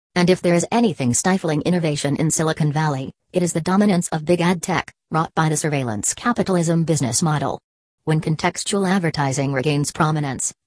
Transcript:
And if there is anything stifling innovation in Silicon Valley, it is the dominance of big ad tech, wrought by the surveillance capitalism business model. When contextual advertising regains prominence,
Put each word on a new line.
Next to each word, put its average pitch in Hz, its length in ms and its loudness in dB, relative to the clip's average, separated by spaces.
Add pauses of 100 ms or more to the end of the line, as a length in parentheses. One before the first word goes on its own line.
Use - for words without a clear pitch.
(160)
And 175 140 4
if 180 120 2
there 175 140 2
is 170 180 0
anything 165 400 2
stifling 175 480 0
innovation 151 560 0
in 156 120 0
Silicon 156 440 0
Valley, 143 400 -2 (180)
it 180 100 0
is 170 120 0
the 165 80 -2
dominance 185 480 2
of 156 160 -4
big 175 160 2
ad 175 200 2
tech, - 300 -4 (180)
wrought 160 260 -2
by 160 120 2
the 156 80 0
surveillance 131 580 -2
capitalism 170 680 0
business 139 380 0
model. 147 400 -2 (420)
When 156 160 0
contextual 180 680 -2
advertising 143 640 0
regains 143 400 0
prominence, 151 600 -2 (140)